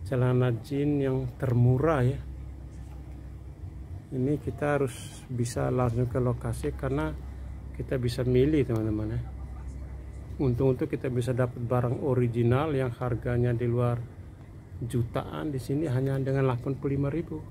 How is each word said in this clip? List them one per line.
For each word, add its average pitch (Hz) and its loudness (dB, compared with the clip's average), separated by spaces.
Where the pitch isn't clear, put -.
celana 127 4
jin 143 0
yang 131 2
termurah, 127 6
ya. 135 2
Ini 135 2
kita 147 0
harus - -2
bisa 127 0
langsung 123 2
ke 135 0
lokasi 123 -2
karena 147 -2
kita 127 -2
bisa 123 0
milih, 127 6
teman-teman, 110 0
ya. 120 -2
Untung-untung 131 2
kita 139 -4
bisa 123 0
dapat 123 0
barang 123 2
original 123 4
yang 131 0
harganya 120 0
di 120 0
luar 120 2
jutaan, 135 -2
di 139 -4
sini 151 0
hanya 135 2
dengan 135 2
delapan 131 0
puluh 139 -2
lima 139 2
ribu. 156 -4